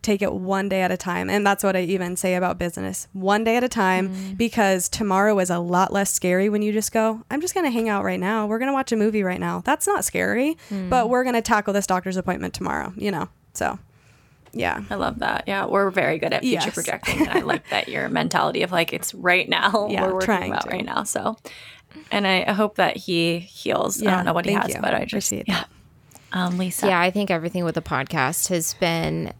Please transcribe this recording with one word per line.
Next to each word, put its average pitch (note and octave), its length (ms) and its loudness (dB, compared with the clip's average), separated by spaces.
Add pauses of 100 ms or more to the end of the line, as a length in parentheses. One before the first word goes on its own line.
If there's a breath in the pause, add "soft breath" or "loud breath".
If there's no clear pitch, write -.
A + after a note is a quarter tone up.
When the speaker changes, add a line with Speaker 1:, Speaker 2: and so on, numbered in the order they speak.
Speaker 1:
take G#3 200 2
it F#3+ 100 0
one F#3+ 360 -2
day F#3+ 140 2
at F#3 100 2
a F#3 40 0
time. F3+ 320 -4
And G3+ 160 2
that's G3+ 200 2
what F#3+ 100 4
I F#3 60 2
even F3+ 360 -2
say F#3 200 0
about F3+ 220 0
business, F#3 540 -6
one G3 300 2
day A3+ 140 2
at B3 80 2
a B3+ 40 0
time, F#3+ 420 2
Speaker 2:
Mm. F#3+ 280 -8
Speaker 1:
because G3 500 2
tomorrow G3+ 520 2
is F#3 100 0
a F3 80 2
lot F3+ 340 2
less G3+ 200 0
scary F#3 360 2
when G#3+ 140 0
you G#3 100 0
just G#3+ 200 -2
go, A3+ 360 0
"I'm C#4 120 -2
just F4+ 160 -4
gonna E4 160 2
hang A3+ 160 0
out G3+ 160 0
right F#3 160 -2
now. G#3+ 260 0
We're A3 140 -2
gonna C4+ 140 0
watch C4+ 180 0
a A3+ 40 2
movie G#3+ 280 2
right F3+ 160 -2
now." F3 240 -4
That's D4+ 220 0
not G4+ 180 0
scary, A3 520 0 (140 loud breath)
Speaker 2:
Mm. F#3+ 200 -4
Speaker 1:
but A#3+ 200 4
we're B3+ 140 4
gonna B3 180 2
tackle G#3 300 2
this G3+ 160 0
doctor's F#3 280 0
appointment F3+ 380 -4
tomorrow, - 420 -4
you G3+ 140 -2
know? F3+ 180 -4 (240)
So, - 280 -4 (720 soft breath)
yeah. - 380 -2
Speaker 3:
I G#3 40 -4
love - 240 -4
that. - 300 -2
Yeah, G3 180 -2
we're G3 240 2
very E3 280 0
good E3 140 -2
at - 100 0
future E3 240 0
Speaker 1:
Yes. - 80 -4
Speaker 3:
projecting. - 520 -2
And - 40 -6
I - 100 2
like - 300 -4
that - 180 -2
your - 200 -4
mentality E3 540 0
of, F3 80 -2
like, E3+ 220 0
it's - 200 -6
right F3+ 360 2
now. G3+ 400 2
Speaker 1:
<laughs> - 20 -2
Yeah, G3+ 160 0
Speaker 3:
We're F#3+ 80 2
working F#3 120 0
Speaker 1:
trying F#3 260 0
Speaker 3:
about - 120 -2
Speaker 1:
to. - 60 -4
Speaker 3:
right F#3 140 -4
now. - 180 -4
So, G#3+ 340 -2 (760 loud breath)
and G3+ 160 2
I, F#3 180 4
I - 60 2
hope G#3 240 0
that F#3 200 2
he E3+ 440 0
heals. - 600 -2
I G#3+ 40 -4
Speaker 1:
Yeah, F#3+ 120 4
Speaker 3:
don't F3+ 100 0
know E3+ 80 2
what F3 100 0
he G3 80 0
Speaker 1:
thank G3+ 140 2
Speaker 3:
has, - 80 -4
Speaker 1:
you. - 60 2
Speaker 3:
but - 140 4
I - 100 2
just, - 280 -2
Speaker 1:
Appreciate - 160 -6
Speaker 3:
yeah. - 160 -2
Speaker 1:
that. - 40 -16 (640)
Speaker 3:
Um, F3+ 260 0
Lisa. F#3 280 0
Speaker 2:
Yeah, F3+ 140 6
I F3+ 100 4
think G3 220 0
everything F3 320 -2
with D#3+ 120 0
the E3 60 -2
podcast C#3 680 -2
has E3+ 260 -2
been E3 640 -2